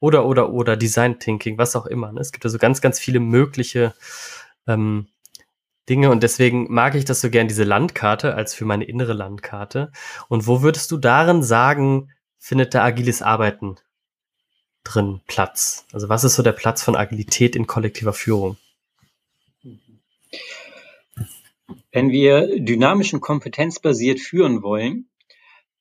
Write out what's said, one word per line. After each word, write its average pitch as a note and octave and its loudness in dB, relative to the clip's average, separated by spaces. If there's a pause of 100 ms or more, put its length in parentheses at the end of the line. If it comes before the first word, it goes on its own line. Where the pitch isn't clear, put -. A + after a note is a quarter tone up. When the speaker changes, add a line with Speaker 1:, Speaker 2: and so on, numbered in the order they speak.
Speaker 1:
oder, D3 4
oder, B2+ 2
oder A#2 0
Design A#2 0
Thinking, A2 -6
was A#2+ 0
auch A2+ -6
immer, A2+ -8
ne? A#2 -10
Es A#2+ -10
gibt - -10
ja A2+ -4
so A2+ -6
ganz, B2 2
ganz - 0
viele B2+ 0
mögliche, A#2+ 0 (720)
ähm, G#2+ -2 (800)
Dinge C3+ 4
und A2+ 4
deswegen B2 2
mag A#2+ 2
ich C#3 -2
das C3 -2
so B2 0
gern, A2+ 4
diese G#2+ 0
Landkarte, G#2+ 0
als G#2+ -6
für A2 -8
meine G#2+ -2
innere A#2 -4
Landkarte. G2+ -10 (380)
Und A2 -2
wo B2 2
würdest D3+ 0
du E3 -4
darin D3+ 4
sagen, C3+ 2 (280)
findet C3 0
da A#2 4
agiles A#2+ 0
Arbeiten G#2 0 (1080)
drin G2 -2
Platz? - -4
Also G#2 -6
was A2+ 2
ist B2 2
so C3+ 2
der A#2 4
Platz - -4
von A#2 0
Agilität G#2+ -2
in A#2 -4
kollektiver A2 -4
Führung? G2 -4 (3250)
Speaker 2:
Wenn C3 0
wir C#3 4
dynamisch C#3 2
und C3+ -4
kompetenzbasiert C3+ -2
führen C#3 0
wollen, A2 -4 (720)